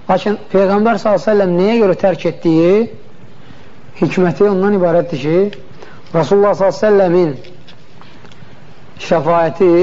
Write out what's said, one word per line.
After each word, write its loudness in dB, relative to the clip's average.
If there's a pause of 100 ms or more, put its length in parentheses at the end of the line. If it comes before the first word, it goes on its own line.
(100)
Lakin 0 (140)
Peyğəmbər 2
sallallahu 0
əleyhi -6
və 2
səlləm 2
nəyə 2
görə 2
tərk 0
etdiyi 2 (1300)
hikməti 2
ondan 2
ibarətdir 0
ki, 0 (800)
Rasulullah 4
sallallahu 0
əleyhi -12
və 2
səlləmin 4 (1800)
şəfaəti 2 (100)